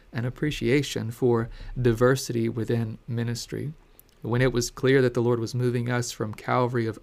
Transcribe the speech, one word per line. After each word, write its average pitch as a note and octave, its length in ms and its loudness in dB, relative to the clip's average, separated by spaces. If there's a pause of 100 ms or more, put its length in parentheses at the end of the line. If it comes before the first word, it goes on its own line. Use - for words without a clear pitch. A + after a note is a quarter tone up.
(140)
an A2+ 100 -2
appreciation B2+ 840 0
for A#2 400 2 (300)
diversity A#2+ 680 2
within A2+ 480 -2 (100)
ministry. A#2 680 -6 (480)
When A#2 180 0
it B2+ 140 4
was A#2+ 160 0
clear C3+ 320 4
that B2 100 4
the B2 80 0
Lord A#2 200 2
was A#2 140 -6
moving B2 360 -2
us A#2+ 200 -2
from A2 220 -6
Calvary B2 540 0
of A2+ 160 -6